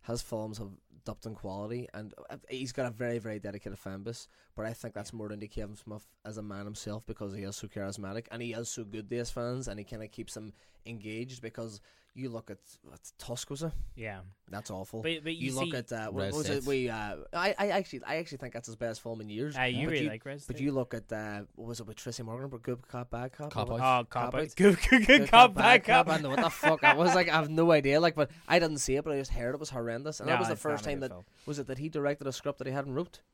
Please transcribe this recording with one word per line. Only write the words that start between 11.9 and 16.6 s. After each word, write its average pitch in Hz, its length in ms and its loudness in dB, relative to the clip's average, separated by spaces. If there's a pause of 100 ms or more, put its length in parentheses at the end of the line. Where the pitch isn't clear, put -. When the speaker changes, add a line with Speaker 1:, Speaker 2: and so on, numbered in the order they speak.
Speaker 1:
you 131 140 -8
look 113 220 -12
at, 98 80 -14 (240)
what, - 160 -20 (180)
Tusk, - 320 -10
was 143 140 -8
it? 160 80 -4 (240)
Speaker 2:
Yeah. 107 260 -10 (260)
Speaker 1:
That's 101 220 -12
awful. 95 320 -8
Speaker 2:
But, 160 220 -4
but 165 120 -4
you 160 140 -4
Speaker 1:
You 127 60 -4
look 170 160 -2
Speaker 2:
see 135 60 -4
Speaker 1:
at, 120 140 -8
uh, 110 200 -6
what, 98 100 -4
Speaker 3:
Red 98 120 -2
Speaker 1:
what 147 40 -2
was 151 80 -2
Speaker 3:
State. 143 140 0
Speaker 1:
it? 127 60 -8